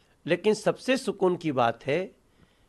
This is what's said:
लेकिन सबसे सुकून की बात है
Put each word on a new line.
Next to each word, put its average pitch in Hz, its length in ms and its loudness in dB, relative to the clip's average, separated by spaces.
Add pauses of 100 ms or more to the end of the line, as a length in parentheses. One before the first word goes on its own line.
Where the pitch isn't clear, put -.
(260)
लेकिन 180 280 2
सबसे 208 440 0
सुकून 180 380 0
की 156 160 -4
बात 120 340 0
है 170 260 -2 (580)